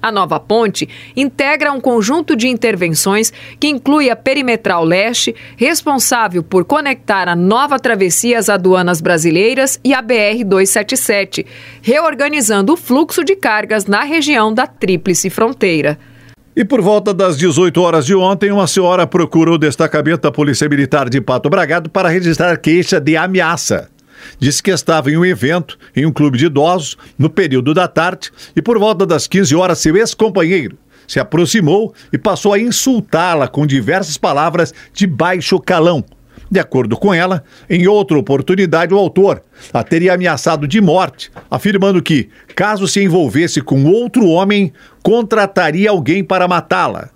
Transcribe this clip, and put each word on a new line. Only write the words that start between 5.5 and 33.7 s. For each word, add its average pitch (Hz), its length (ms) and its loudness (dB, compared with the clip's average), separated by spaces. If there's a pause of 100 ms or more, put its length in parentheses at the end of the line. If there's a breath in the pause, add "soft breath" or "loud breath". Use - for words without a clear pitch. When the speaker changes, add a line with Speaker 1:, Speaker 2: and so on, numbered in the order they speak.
Speaker 1:
responsável 240 880 -2
por 180 240 0
conectar 262 600 -2
a 175 80 -2
nova 240 440 0
travessia 226 600 0
às 214 120 -2
aduanas 180 500 2
brasileiras 180 840 0
e 269 120 2
a 254 80 -2
B 233 120 -2
R 220 300 0
dois 190 240 2
sete 208 260 -2
sete, - 520 -2 (340 loud breath)
reorganizando 277 920 0
o - 20 0
fluxo 302 480 -2
de 392 100 2
cargas 214 520 -2
na 202 160 0
região 285 500 0
da 214 140 0
Tríplice 185 640 -2
Fronteira. 165 680 -2 (560 loud breath)
Speaker 2:
E 233 120 0
por 233 160 0
volta 202 320 2
das 180 240 0
dezoito 165 420 2
horas 165 240 2
de 170 100 2
ontem, 190 360 2
uma 202 160 0
senhora 180 400 2
procurou 165 480 2
o 160 40 0
destacamento 151 640 0
da 147 100 0
Polícia 143 380 0
Militar 139 400 0
de 127 100 0
Pato 127 300 -2
Bragado 165 400 -2
para 185 220 0
registrar 170 480 0
queixa 165 420 0
de 151 160 0
ameaça. 165 720 -2 (500 loud breath)
Disse 143 240 -2
que 196 80 0
estava 156 400 0
em 156 80 0
um 175 60 2
evento, 160 520 -2 (180 loud breath)
em 147 120 0
um 160 60 0
clube 143 260 0
de 147 80 2
idosos, 156 500 0 (220 loud breath)
no 147 100 2
período 147 460 0
da 180 120 2
tarde, 175 440 -4 (260 loud breath)
e 214 60 0
por 233 160 0
volta 202 260 2
das 165 220 0
quinze 180 280 2
horas, 185 260 0
seu 160 180 2
ex-companheiro 190 800 0 (280 soft breath)
se - 140 -4
aproximou 175 720 0 (180 loud breath)
e 208 60 -4
passou 202 380 0
a 202 40 2
insultá-la 180 880 0
com 147 180 -2
diversas 143 500 -2